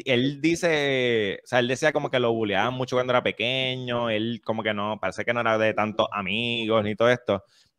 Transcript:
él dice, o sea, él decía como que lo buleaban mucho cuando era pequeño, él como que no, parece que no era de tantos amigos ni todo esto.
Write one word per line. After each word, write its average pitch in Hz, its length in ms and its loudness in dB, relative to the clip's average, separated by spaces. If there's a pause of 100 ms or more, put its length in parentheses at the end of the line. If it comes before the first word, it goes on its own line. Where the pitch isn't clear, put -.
él 139 380 0
dice, 139 1000 0
o - 40 -20
sea, 127 140 2
él 120 80 0
decía 143 240 0
como 143 180 -2
que 131 100 0
lo 117 120 2
buleaban 110 420 0
mucho 127 220 -4
cuando 127 160 0
era 123 100 4
pequeño, 123 880 -2
él 110 340 -2
como 110 180 -4
que 104 120 0
no, 104 260 -4
parece 95 240 -4
que 117 80 0
no 120 80 0
era 113 160 2
de 110 180 2
tantos 107 380 0
amigos 110 720 0
ni 104 100 -2
todo 113 140 2
esto. 110 340 0 (360)